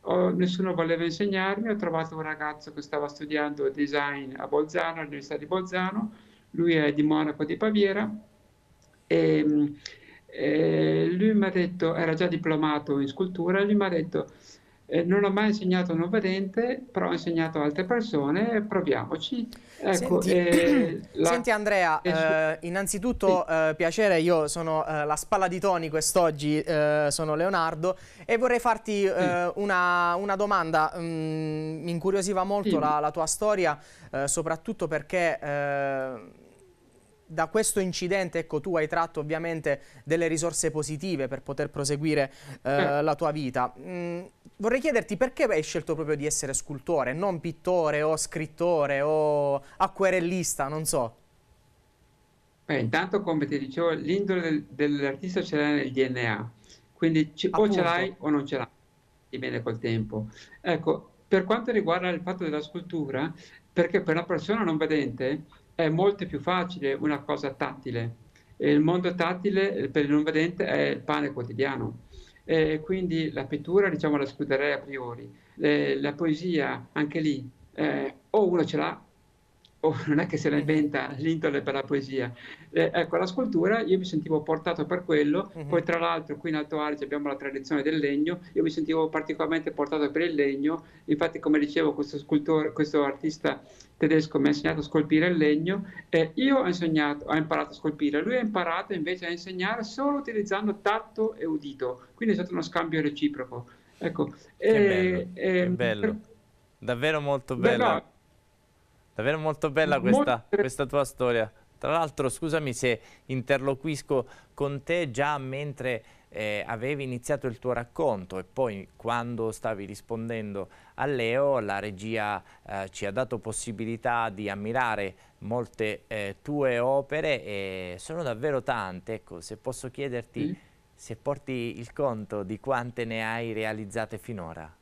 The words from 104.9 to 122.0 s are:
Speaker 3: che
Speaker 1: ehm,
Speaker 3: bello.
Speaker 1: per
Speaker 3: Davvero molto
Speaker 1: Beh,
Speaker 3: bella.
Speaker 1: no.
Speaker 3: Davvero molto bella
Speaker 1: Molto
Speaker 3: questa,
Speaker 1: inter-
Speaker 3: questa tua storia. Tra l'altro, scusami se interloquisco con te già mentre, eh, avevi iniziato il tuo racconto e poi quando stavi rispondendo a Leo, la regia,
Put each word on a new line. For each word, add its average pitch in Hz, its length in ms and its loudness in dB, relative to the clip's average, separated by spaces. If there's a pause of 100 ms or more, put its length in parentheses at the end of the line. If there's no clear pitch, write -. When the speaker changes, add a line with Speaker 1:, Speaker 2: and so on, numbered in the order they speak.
Speaker 3:
che 180 40 4
Speaker 1:
ehm, 180 140 0
Speaker 3:
bello. 123 400 0
Speaker 1:
per - 20 -12 (600)
Speaker 3:
Davvero 131 420 0
molto 139 360 -2
Speaker 1:
Beh, 220 200 4
Speaker 3:
bella. - 20 0
Speaker 1:
no. 208 340 0 (1000)
Speaker 3:
Davvero 139 240 0
molto 156 320 -2
bella 147 280 2
Speaker 1:
Molto - 20 0
Speaker 3:
questa, 185 500 2
Speaker 1:
inter- 202 80 2
Speaker 3:
questa 135 280 -2
tua 139 180 0
storia. 117 460 0 (280)
Tra 131 140 -4
l'altro, 151 360 0
scusami 151 440 -2
se 120 280 0 (260)
interloquisco 135 1000 0 (280)
con 143 280 -4
te 165 280 -2
già 143 280 -2
mentre, 131 640 -6 (260)
eh, 104 380 -4
avevi 131 380 -4
iniziato 127 420 -4
il 117 120 -4
tuo 127 140 -4
racconto 117 640 -2
e 92 60 -6
poi 110 520 -4
quando 117 560 -4
stavi 104 320 -6
rispondendo 107 840 -8 (260)
a 131 120 -4
Leo, 131 540 0
la 98 180 -4
regia, 104 640 -4 (240)